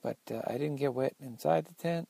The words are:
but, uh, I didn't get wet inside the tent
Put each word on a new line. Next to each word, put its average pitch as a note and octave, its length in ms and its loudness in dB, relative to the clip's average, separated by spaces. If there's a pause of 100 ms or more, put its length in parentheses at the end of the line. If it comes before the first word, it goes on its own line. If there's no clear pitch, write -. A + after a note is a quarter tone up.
but, - 160 -4 (120)
uh, A2+ 160 -4
I A#2 120 -2
didn't D3 180 0
get C3+ 180 0
wet C3 260 2
inside D#3 460 2
the F3 80 -20
tent E3+ 360 -2